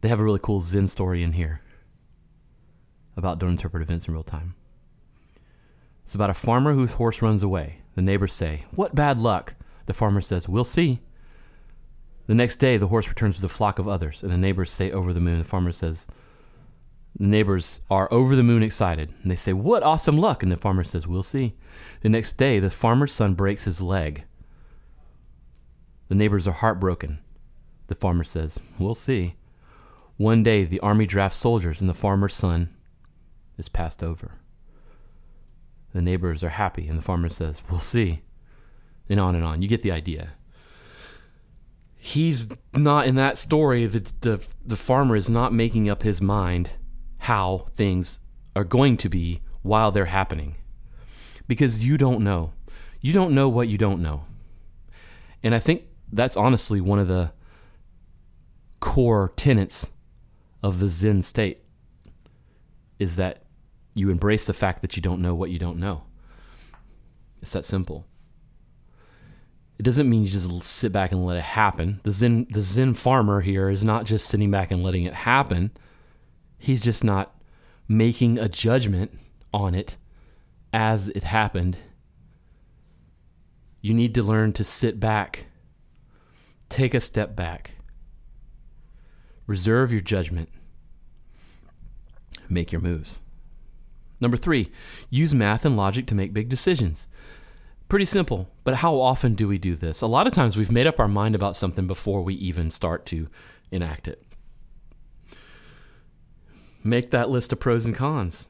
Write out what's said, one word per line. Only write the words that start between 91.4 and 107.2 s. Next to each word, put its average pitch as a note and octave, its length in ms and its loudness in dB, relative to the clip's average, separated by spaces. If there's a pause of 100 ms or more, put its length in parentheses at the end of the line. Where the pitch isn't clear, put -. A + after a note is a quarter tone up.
Make E2+ 240 -2
your E2 80 -4
moves. E2 400 -6 (960)
Number A#2+ 200 2
three, C3+ 340 0 (380)
use D3 240 2
math A2 320 2
and C#3 100 4
logic G#2 300 0
to A#2 80 -2
make F#2+ 180 -2
big G#2+ 160 -4
decisions. B2+ 580 0 (840)
Pretty G3 160 2
simple, A#2+ 420 -2 (160)
but C3 120 0
how D#3 220 2
often B2+ 360 2
do G#2+ 120 0
we G2 120 0
do F2+ 180 -2
this? D#2+ 240 -6
A A2+ 60 -2
lot C3 200 4
of B3+ 60 2
times A#2 240 2
we've G#2+ 160 0
made A#2+ 140 4
up D#3 120 0
our A2+ 80 4
mind G2+ 280 2
about G2+ 200 0
something F#2 320 -4
before G2 360 -2
we F#2 140 -4
even E2+ 340 -4
start E2+ 340 -4
to D#2+ 240 -6 (420)
enact E2+ 380 -6
it. - 160 -14 (2500)
Make A#2+ 280 0
that A#2+ 180 0